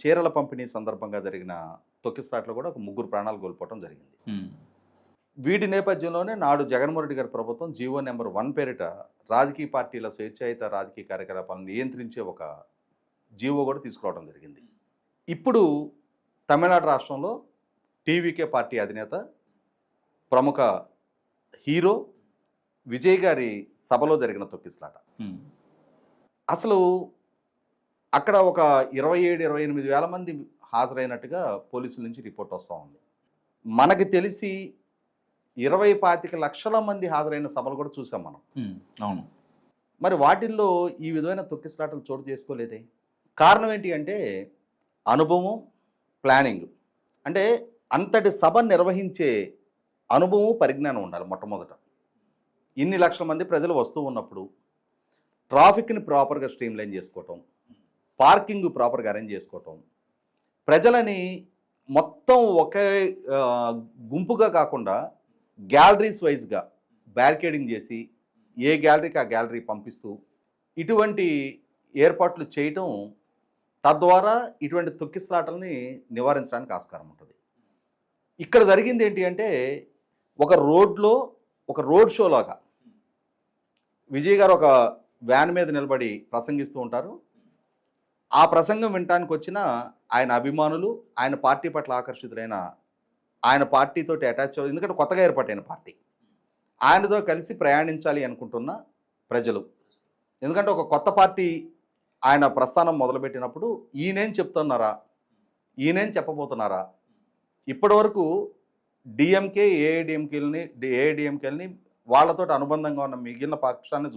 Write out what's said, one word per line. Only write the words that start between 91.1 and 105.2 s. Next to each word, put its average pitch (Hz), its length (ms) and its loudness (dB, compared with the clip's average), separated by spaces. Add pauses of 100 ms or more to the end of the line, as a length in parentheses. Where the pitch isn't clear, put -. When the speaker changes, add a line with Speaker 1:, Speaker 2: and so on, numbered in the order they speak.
Speaker 1:
ఆయన 131 160 -2
పార్టీ 143 340 0
పట్ల 143 240 -8
ఆకర్షితులైన, 113 800 -8 (720)
ఆయన 139 180 4
పార్టీతోటి 156 640 0
అటాచ్ 139 320 -4
అవ్వ-, 139 100 -4
ఎందుకంటే 175 260 -6
కొత్తగా 180 280 0
ఏర్పాటైన 123 380 0
పార్టీ, - 340 -18 (880)
ఆయనతో 202 380 4
కలిసి 160 340 -4
ప్రయాణించాలి 151 720 0
అనుకుంటున్న 123 600 -10 (460)
ప్రజలు. 117 340 -2 (800)
ఎందుకంటే 202 280 0
ఒక 165 180 -2
కొత్త 156 200 0
పార్టీ 185 600 2 (560)
ఆయన 143 220 6
ప్రస్థానం 160 520 2
మొదలుపెట్టినప్పుడు 131 960 -4
ఈయనేం 190 360 -2
చెప్తున్నారా, 139 680 -2 (800)